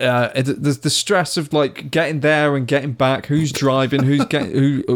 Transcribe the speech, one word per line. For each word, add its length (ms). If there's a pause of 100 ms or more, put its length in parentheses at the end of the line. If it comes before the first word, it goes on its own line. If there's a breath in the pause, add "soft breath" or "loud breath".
uh, 340
it, 100
the, 280
the 180
stress 480
of, 160
like, 360
getting 300
there 340
and 140
getting 240
back. 340
Who's 240
driving? 540
Who's 220
get-, 260
who, 340
uh, 100